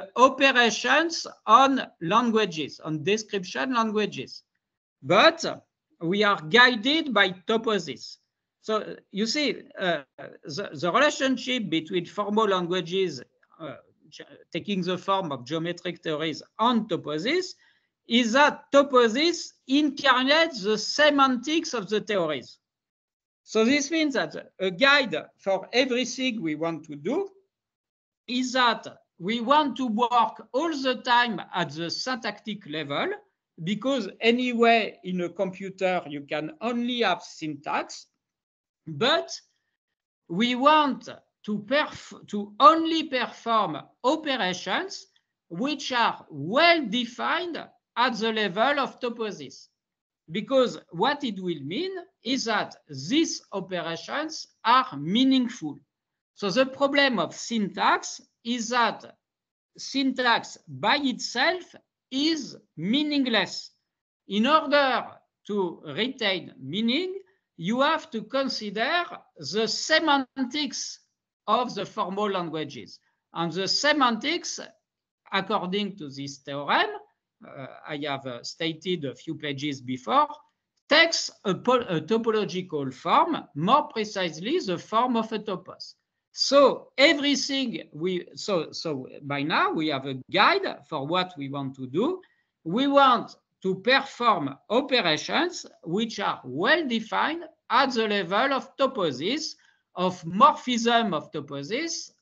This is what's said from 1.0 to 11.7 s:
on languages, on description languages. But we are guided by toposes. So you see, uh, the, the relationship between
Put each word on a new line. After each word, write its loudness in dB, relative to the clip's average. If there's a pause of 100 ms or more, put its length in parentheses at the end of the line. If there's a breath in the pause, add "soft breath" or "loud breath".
on 6 (200)
languages, 0
on -6
description -2
languages. -2 (600)
But 4 (560)
we 0
are 2
guided 4
by 4
toposes. -4 (420)
So -6 (140)
you -2
see, -2 (160)
uh, -2 (420)
the, -10
the -2
relationship 2
between -2